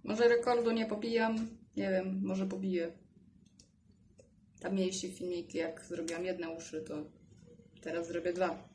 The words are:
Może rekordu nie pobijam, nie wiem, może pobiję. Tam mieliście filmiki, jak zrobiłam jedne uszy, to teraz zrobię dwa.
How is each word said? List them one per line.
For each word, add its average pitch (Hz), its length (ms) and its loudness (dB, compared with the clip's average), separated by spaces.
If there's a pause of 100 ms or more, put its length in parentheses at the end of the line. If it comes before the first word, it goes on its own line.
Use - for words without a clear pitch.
Może 233 240 4
rekordu 233 440 6
nie 226 140 2
pobijam, 226 640 0 (300)
nie 196 120 0
wiem, 190 340 0
może 190 220 0
pobiję. 185 460 -2 (1700)
Tam 190 160 -4
mieliście 185 360 0
filmiki, 170 460 -6
jak 160 280 -6
zrobiłam 170 400 -6
jedne 170 240 -4
uszy, 165 320 -8
to 156 140 -8 (880)
teraz 165 260 -4
zrobię 170 260 -2
dwa. 180 420 0